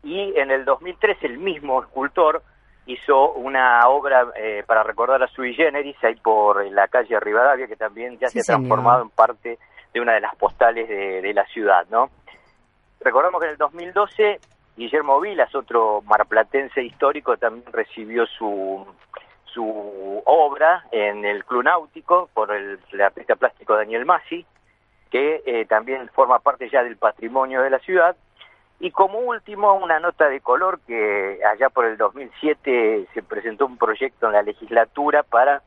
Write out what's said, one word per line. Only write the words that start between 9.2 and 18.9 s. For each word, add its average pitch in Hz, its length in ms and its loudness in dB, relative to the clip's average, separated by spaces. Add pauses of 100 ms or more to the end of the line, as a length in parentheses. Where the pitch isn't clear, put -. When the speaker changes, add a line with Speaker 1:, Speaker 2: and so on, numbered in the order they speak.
Speaker 1:
de 120 80 -4
una 120 140 2
de 104 60 2
las 107 160 -6
postales 117 520 0
de, 98 320 -4
de 101 140 -4
la 101 120 2
ciudad, 98 440 0
¿no? 120 200 0 (920)
Recordamos 156 400 2
que 165 60 -4
en 151 60 -6
el 143 60 -14
dos 147 160 -2
mil 175 180 -14
doce 208 480 0 (360)
Guillermo 139 440 0
Vilas, 175 340 -2
otro 113 480 0
marplatense 110 800 0
histórico, 139 540 -2
también 117 360 -6
recibió 113 540 -6
su, 98 580 -8 (600)